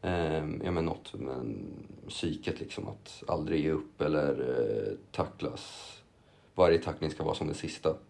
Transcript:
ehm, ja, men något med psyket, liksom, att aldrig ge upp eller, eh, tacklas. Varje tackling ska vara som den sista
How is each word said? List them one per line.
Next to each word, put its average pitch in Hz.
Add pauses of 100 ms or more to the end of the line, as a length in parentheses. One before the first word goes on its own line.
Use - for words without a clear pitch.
ehm, 80
ja, 80
men 82
något -
med - (540)
psyket, -
liksom, -
att -
aldrig 80
ge 78
upp -
eller, 69
eh, 53 (180)
tacklas. - (600)
Varje 85
tackling 80
ska -
vara 82
som 80
den 78
sista 80 (140)